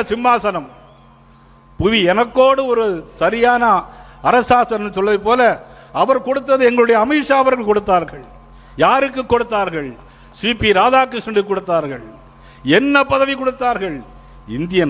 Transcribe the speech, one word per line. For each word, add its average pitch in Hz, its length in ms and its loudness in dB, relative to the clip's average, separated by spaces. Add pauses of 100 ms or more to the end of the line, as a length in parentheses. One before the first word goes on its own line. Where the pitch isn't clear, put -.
சிம்மாசனம்? 226 580 -2 (1120)
புவி 214 200 2 (120)
எனக்கோடு 254 500 2 (100)
ஒரு 226 140 0 (360)
சரியான 233 420 2 (680)
அரசாசனம் 226 680 0
சொல்வதை 202 300 0
போல 247 140 2 (600)
அவர் 254 260 0
கொடுத்தது 262 420 0
எங்களுடைய 233 340 4
அமித்ஷா 269 400 0
அவர்கள் 254 260 0
கொடுத்தார்கள். 185 540 -2 (600)
யாருக்கு 262 420 2
கொடுத்தார்கள்? 202 640 -2 (500)
சி 208 100 -2 (120)
பி 214 180 2
ராதாகிருஷ்ணனுக்கு 226 720 0
கொடுத்தார்கள். 160 540 -4 (720)
என்ன 277 180 2 (160)
பதவி 269 240 0
கொடுத்தார்கள்? 247 600 -4 (600)
இந்திய 175 320 -2